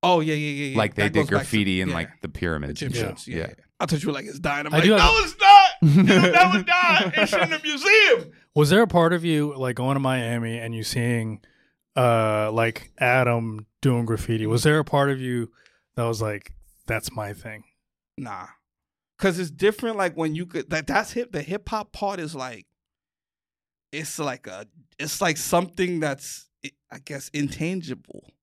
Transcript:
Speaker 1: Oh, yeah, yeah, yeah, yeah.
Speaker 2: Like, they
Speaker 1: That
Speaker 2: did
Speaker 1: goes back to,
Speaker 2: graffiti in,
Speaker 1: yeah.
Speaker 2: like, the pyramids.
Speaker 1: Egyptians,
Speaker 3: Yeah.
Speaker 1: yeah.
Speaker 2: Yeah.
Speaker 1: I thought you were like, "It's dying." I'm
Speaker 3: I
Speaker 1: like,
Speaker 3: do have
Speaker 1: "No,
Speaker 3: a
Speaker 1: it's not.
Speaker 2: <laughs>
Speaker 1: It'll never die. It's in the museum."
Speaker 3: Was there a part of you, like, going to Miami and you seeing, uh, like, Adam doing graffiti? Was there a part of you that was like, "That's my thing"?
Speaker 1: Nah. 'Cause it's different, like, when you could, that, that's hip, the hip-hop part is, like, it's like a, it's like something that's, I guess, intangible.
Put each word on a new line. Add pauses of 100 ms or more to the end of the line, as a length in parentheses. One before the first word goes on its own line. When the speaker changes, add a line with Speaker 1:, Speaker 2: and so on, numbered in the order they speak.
Speaker 1:
Oh,
yeah,
yeah,
yeah,
yeah.
Speaker 2:
Like,
they
Speaker 1:
That
Speaker 2:
did
Speaker 1:
goes
back
to,
Speaker 2:
graffiti
in,
Speaker 1:
yeah.
Speaker 2:
like,
the
pyramids.
Speaker 1:
Egyptians,
Speaker 3:
Yeah.
Speaker 1:
yeah.
Speaker 2:
Yeah. (260)
Speaker 1:
I
thought
you
were
like,
"It's
dying."
I'm
Speaker 3:
I
Speaker 1:
like,
Speaker 3:
do
have
Speaker 1:
"No,
Speaker 3:
a
Speaker 1:
it's
not. (120)
Speaker 2:
<laughs> (360)
Speaker 1:
It'll
never
die.
It's
in
the
museum." (220)
Speaker 3:
Was
there
a
part
of
you,
like,
going
to
Miami
and
you
seeing, (560)
uh,
like,
Adam (160)
doing
graffiti?
Was
there
a
part
of
you (460)
that
was
like, (340)
"That's
my
thing"? (540)
Speaker 1:
Nah. (720)
'Cause
it's
different,
like,
when
you
could,
that,
that's
hip,
the
hip-hop
part
is,
like, (1300)
it's
like
a, (320)
it's
like
something
that's, (420)
I
guess,
intangible. (120)